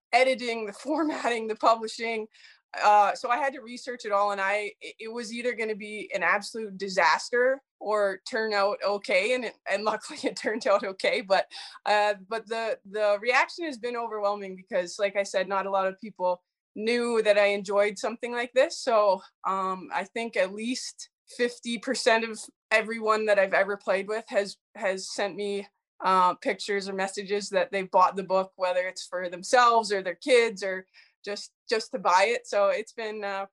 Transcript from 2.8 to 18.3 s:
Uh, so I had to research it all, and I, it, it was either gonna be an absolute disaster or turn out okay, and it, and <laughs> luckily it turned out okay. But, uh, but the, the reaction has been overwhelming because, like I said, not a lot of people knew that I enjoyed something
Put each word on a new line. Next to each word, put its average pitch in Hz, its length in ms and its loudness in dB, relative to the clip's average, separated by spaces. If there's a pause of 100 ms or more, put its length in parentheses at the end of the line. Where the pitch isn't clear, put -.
Uh, 208 340 6
so 233 140 -6
I 240 80 2
had 277 160 -2
to 277 80 -12
research 240 440 -10
it 202 80 -4
all, 202 180 2
and 196 80 -4
I, 202 400 -2
it, - 200 -14
it 226 120 -12
was 233 220 -8
either 240 200 -4
gonna 220 220 -4
be 208 400 -10
an 185 80 -2
absolute 202 540 -2
disaster 196 840 2 (200)
or 202 380 0 (100)
turn 220 240 -2
out 202 320 2
okay, 196 480 0
and 254 120 -2
it, 196 100 -8 (140)
and 202 140 0
<laughs> - 0 -
luckily 214 400 -4
it 190 140 -4
turned 226 300 -4
out 208 180 4
okay. 190 360 -2
But, 190 260 2 (380)
uh, 208 280 4 (160)
but 220 180 -6
the, 226 380 -4
the 208 360 0
reaction 269 440 2
has 277 120 -6
been 240 200 -6
overwhelming 208 580 -4
because, 185 440 -4
like 202 180 0
I 202 60 2
said, 190 260 -2
not 196 160 0
a 196 60 -6
lot 190 160 2
of 190 120 -6
people 180 440 -4 (320)
knew 233 480 0
that 208 140 6
I 202 100 6
enjoyed 202 500 2
something 233 340 -6